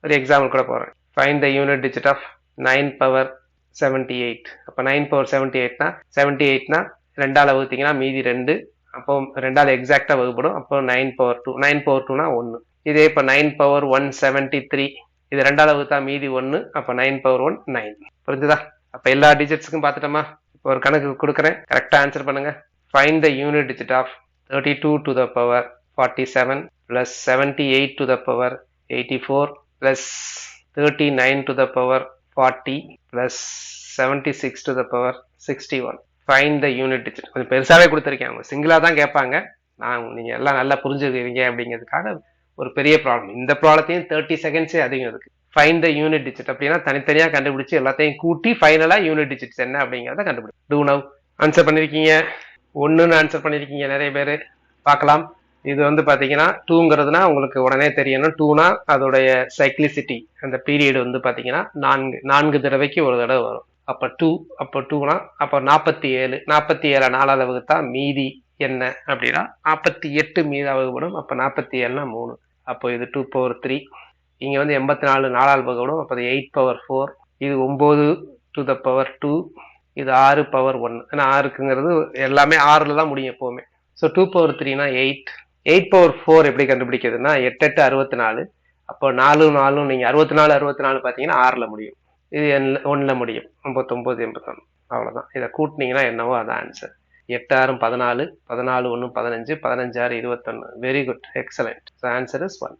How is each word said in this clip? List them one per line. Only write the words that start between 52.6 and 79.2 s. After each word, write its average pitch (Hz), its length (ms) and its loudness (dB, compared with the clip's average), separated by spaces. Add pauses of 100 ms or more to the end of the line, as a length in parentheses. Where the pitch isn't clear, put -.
ஒண்ணுன்னு 165 360 6
ஆன்சர் 151 260 0
பண்ணிருக்கீங்க 143 480 -4
நிறைய 143 240 -2
பேரு. 143 180 -2 (540)
பார்க்கலாம். 147 340 4 (480)
இது 139 80 -2 (100)
வந்து 151 200 2
பாத்தீங்கன்னா 143 360 2 (260)
டூங்கிறதுனா 156 580 4
உங்களுக்கு 135 380 0
உடனே 135 200 2
தெரியணும். 143 540 0
டூனா 151 260 4 (260)
அதோடைய 131 340 4 (300)
சைக்ளிசிட்டி, 143 600 0 (240)
அந்த 127 260 -8
பீரியட் 143 380 2
வந்து 123 200 -4
பாத்தீங்கன்னா 123 380 -4 (220)
நான்கு, 135 340 0 (120)
நான்கு 143 340 4
தடவைக்கு 143 420 0
ஒரு 123 140 0
தடவை 120 260 0
வரும். 113 180 -10 (260)
அப்ப - 180 -6 (100)
டூ, 165 100 2 (340)
அப்ப 135 180 -6 (100)
டூனா, 147 240 0 (280)
அப்ப 139 180 0 (100)
நாற்பத்தி 151 400 2 (100)
ஏழு, 131 160 -4 (160)
நாற்பத்தி 156 320 0 (100)
ஏழை 131 220 4
நாலால 135 320 2
வகுத்தா 127 280 -2 (180)
மீதி 139 320 -2 (400)
என்ன 127 260 -4 (180)
அப்படின்னா 127 320 -2 (260)
நாற்பத்தி 156 400 -2 (140)
எட்டு 156 280 -2
மீதா 139 280 -4
வகுப்படும். 131 420 -4
அப்ப - 220 -8
நாற்பத்தி 135 320 -6 (100)
ஏழுனா 135 200 -6 (100)
மூணு. 117 180 -12 (380)
அப்போ 123 240 -8
இது 120 160 -8
டூ 139 100 -6 (140)
பவர் 127 280 -4
த்ரீ. 135 140 -4 (680)
இங்க 139 160 -2
வந்து 147 180 0
எண்பத்தி 139 300 -2
நாலு 135 180 2 (100)
நாலால் 135 300 4
வகுப்படும். 127 340 -4
அப்ப 131 140 -8
அது 123 160 -6
எயிட் 135 260 -6
பவர் 127 280 0
ஃபோர். 135 260 -6 (340)
இது 139 80 -2 (120)
ஒன்பது 147 400 2 (500)
to 147 120 -6
the 135 80 0 (100)
power 131 220 0 (160)